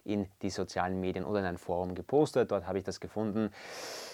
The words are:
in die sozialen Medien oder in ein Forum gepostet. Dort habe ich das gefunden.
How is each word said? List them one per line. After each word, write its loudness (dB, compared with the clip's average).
in 0
die 0
sozialen 0
Medien 0
oder 0
in 2
ein -2
Forum -2
gepostet. 4
Dort 0
habe 0
ich -2
das -6
gefunden. 0